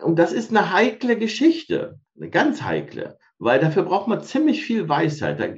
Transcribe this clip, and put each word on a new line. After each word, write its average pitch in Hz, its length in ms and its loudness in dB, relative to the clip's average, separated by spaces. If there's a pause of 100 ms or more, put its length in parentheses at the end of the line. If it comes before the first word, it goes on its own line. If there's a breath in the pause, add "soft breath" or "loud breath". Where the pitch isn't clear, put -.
und 165 160 2
das 170 140 4
ist - 180 -4
eine 196 220 2
heikle 226 460 0
Geschichte, - 840 0 (160)
eine - 140 -12
ganz 233 320 0
heikle, - 560 -6 (200)
weil 120 220 4
dafür 156 240 2
braucht 196 240 -2
man 208 140 -2
ziemlich 302 420 0
viel 214 240 -2
Weisheit. 147 500 -2
Da, 117 60 -2 (140)